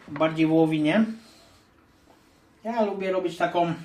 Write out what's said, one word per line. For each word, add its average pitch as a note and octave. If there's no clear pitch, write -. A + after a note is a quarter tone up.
bardziej D#3
wołowinie. D#3+
Ja A3+
lubię F#3+
robić F#3
taką E3+